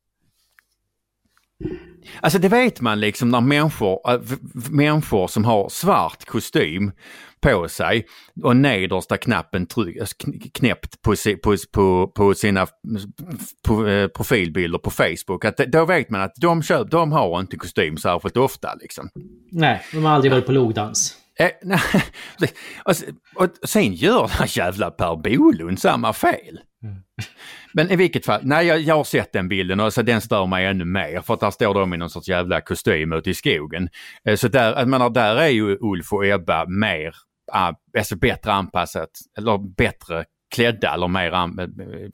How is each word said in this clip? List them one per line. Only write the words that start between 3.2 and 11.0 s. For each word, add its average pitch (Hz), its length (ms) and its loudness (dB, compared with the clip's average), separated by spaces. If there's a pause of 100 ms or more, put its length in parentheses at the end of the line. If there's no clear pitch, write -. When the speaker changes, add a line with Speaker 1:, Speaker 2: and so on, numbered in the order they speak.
Speaker 1:
när 120 120 4
människor, 139 720 2
äh, 123 60 2
v-, 120 180 -8 (180)
v-, 120 160 -10
människor 147 560 2
som 107 180 0
har 110 240 2
svart 151 560 0
kostym 101 680 -2 (480)
på 98 280 2
sig 104 380 0 (360)
och 123 140 4
nedersta 101 600 2
knappen 92 500 -2
tryck-, 92 320 -4 (200)
kn-, - 360 -10
knäppt - 480 -4